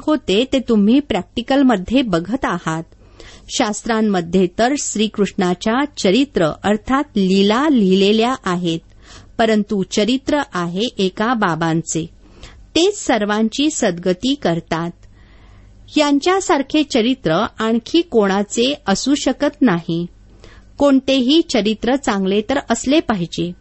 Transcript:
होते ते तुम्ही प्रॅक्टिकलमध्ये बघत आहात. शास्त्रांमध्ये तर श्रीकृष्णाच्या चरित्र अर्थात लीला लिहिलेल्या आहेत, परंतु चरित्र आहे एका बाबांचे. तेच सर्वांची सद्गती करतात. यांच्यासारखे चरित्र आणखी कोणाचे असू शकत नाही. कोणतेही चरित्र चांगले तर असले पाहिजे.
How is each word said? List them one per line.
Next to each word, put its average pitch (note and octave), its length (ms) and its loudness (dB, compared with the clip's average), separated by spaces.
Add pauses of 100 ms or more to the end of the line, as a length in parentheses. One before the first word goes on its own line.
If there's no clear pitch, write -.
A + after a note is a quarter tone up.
होते C4 520 0
ते C4+ 60 2
तुम्ही A3+ 400 2
प्रॅक्टिकलमध्ये B3 1000 0
बघत F#3+ 440 -2
आहात. E3 380 -4 (640)
शास्त्रांमध्ये G3+ 1000 0 (120)
तर B3 180 2
श्रीकृष्णाच्या G#3 1080 -2 (120)
चरित्र G#3 480 2 (180)
अर्थात A3 400 0 (120)
लीला G3 540 2
लिहिलेल्या A3 680 2 (100)
आहेत, F3 340 -2 (580)
परंतु G#3+ 460 0
चरित्र C4 580 0 (120)
आहे F3 280 -4 (160)
एका G#3+ 360 -2
बाबांचे. E3 720 -2 (680)
तेच F#4+ 240 2
सर्वांची A3 720 0
सद्गती F#3 640 -2
करतात. E3+ 560 -4 (1040)
यांच्यासारखे D4+ 880 0
चरित्र A3+ 600 0 (140)
आणखी A3+ 420 0
कोणाचे A3 840 0
असू B3 280 0
शकत C#4+ 460 -2
नाही. E3+ 440 0 (720)
कोणतेही C4+ 640 2
चरित्र A3 540 -2
चांगले G3+ 460 0
तर C#4 180 -2 (100)
असले C4+ 300 0
पाहिजे. F3 600 -4